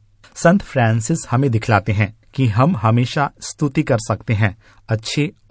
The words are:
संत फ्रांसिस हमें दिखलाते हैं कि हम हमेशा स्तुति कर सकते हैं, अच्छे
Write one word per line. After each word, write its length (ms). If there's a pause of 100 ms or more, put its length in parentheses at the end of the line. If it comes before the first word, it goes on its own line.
(360)
संत 260
फ्रांसिस 560 (140)
हमें 200
दिखलाते 400
हैं 260 (160)
कि 140
हम 280
हमेशा 560 (100)
स्तुति 420
कर 160
सकते 340
हैं, 240 (320)
अच्छे 420 (200)